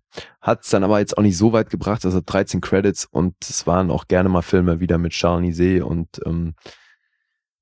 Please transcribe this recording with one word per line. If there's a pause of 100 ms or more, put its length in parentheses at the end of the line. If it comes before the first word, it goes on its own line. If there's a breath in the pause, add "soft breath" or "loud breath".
(420 loud breath)
hat's
dann
aber
jetzt
auch
nicht
so
weit
gebracht,
also
dreizehn
Credits
und
es
waren
auch
gerne
mal
Filme
wieder
mit
Charles
Niset
und,
ähm, (1080 soft breath)